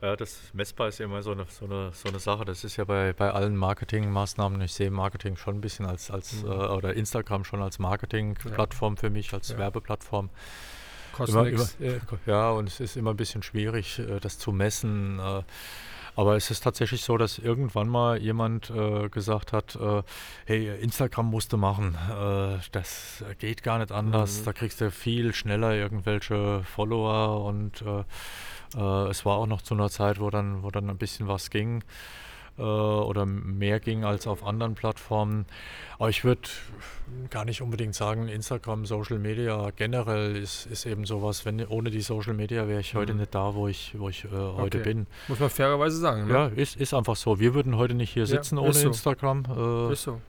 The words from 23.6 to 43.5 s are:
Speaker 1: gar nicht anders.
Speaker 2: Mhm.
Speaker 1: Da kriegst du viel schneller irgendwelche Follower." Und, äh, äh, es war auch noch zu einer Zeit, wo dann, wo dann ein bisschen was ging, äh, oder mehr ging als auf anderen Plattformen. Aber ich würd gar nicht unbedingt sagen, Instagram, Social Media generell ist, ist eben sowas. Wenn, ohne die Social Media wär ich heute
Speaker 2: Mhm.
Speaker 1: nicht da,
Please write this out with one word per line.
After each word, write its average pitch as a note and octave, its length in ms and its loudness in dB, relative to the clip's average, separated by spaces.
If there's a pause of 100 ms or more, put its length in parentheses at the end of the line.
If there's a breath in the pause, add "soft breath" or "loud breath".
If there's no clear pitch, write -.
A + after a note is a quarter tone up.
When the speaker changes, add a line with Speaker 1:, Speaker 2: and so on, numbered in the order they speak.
Speaker 1:
gar A#2 160 2
nicht G#2+ 100 -2
anders. G#2+ 500 2
Speaker 2:
Mhm. G#2+ 40 -6
Speaker 1:
Da G#2+ 80 0
kriegst - 280 -2
du G#2+ 120 2
viel A#2 420 2
schneller A2 400 2
irgendwelche G#2 880 2
Follower." G#2+ 840 2
Und, G#2 380 -2
äh, G2+ 220 -2 (720 loud breath)
äh, G2 320 4
es - 140 -4
war G2+ 140 6
auch A2 80 2
noch G#2+ 160 0
zu - 120 -2
einer G#2 160 4
Zeit, G2+ 300 2
wo G#2 100 0
dann, G2+ 320 0
wo G2+ 80 -4
dann G2+ 180 -2
ein F#2+ 100 -4
bisschen G#2+ 280 -4
was G2 240 -2
ging, A2+ 320 0 (760 loud breath)
äh, - 60 -6
oder G#2+ 640 2
mehr G2 540 0
ging A2 240 0
als G#2 240 0
auf G#2 160 -4
anderen A2 320 0
Plattformen. G#2+ 680 0 (540 loud breath)
Aber A2+ 100 4
ich G#2+ 140 2
würd B2 260 4 (840 loud breath)
gar G#2+ 140 -4
nicht A2+ 180 -4
unbedingt A2+ 340 -2
sagen, A2 320 0
Instagram, A2 580 -4
Social G#2+ 320 0
Media G#2+ 560 0
generell G#2+ 600 2
ist, G2+ 300 -6
ist A2+ 200 -6
eben G#2+ 180 -2
sowas. G#2 400 -2
Wenn, A2 220 -2
ohne A2+ 240 0
die A2 100 0
Social G#2+ 340 -2
Media G#2+ 340 0
wär G#2 100 2
ich G2+ 160 -4
heute G#2 200 2
Speaker 2:
Mhm. G#2 60 2
Speaker 1:
nicht G#2 140 -2
da, G2+ 200 2